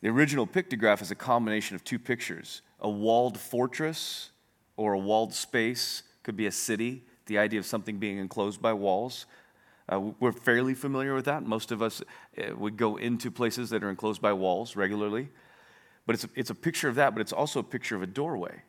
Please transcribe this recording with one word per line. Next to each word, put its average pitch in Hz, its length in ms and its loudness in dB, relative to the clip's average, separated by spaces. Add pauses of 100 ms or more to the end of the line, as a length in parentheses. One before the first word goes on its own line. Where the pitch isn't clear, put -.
The 104 80 2
original 135 380 4
pictograph 110 540 4
is 92 100 -6
a 101 40 -4
combination 110 600 2
of 87 80 -10
two 120 160 -4
pictures, - 640 -6 (180)
a 104 100 0
walled 113 480 2
fortress - 920 -2 (460)
or 107 180 0
a 98 60 2
walled 107 340 2
space, - 680 -2 (200)
could 110 120 -6
be 104 100 0
a 98 60 0
city, 120 520 -2 (220)
the 104 120 0
idea 107 220 4
of 92 60 -6
something 101 340 -6
being 101 180 -2
enclosed 101 440 -2
by 113 120 2
walls. 101 520 0 (600)
Uh, - 80 -2
w-, 101 240 -2
we're 123 120 4
fairly 127 420 2
familiar 135 400 -2
with 131 120 0
that. 147 180 0
Most 110 280 -2
of 110 100 -2
us, 113 200 -2 (360)
uh, 104 180 -6
would 107 200 -4
go 107 220 2
into 120 320 -2
places 117 400 -2
that 107 140 0
are 101 60 -2
enclosed 101 320 -2
by 104 120 4
walls 95 420 0
regularly. 104 540 0 (760)
But 117 100 4
it's - 80 -4
a, 117 120 -8
it's 131 140 -4
a 107 60 -4
picture 160 340 0
of 117 60 0
that, 135 180 6
but 110 80 -2
it's 104 120 -4
also 147 260 0
a 113 40 -2
picture - 320 -4
of 95 60 -2
a 92 60 -4
doorway. 127 600 -4